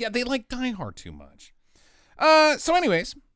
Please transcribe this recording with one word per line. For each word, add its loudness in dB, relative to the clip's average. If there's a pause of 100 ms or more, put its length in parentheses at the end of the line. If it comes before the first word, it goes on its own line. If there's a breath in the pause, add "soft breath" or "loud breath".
Yeah, -6
they -4
like -6
Die -6
Hard -12
too -16
much. -20 (680)
Uh, 4
so 0
anyways, 0 (220)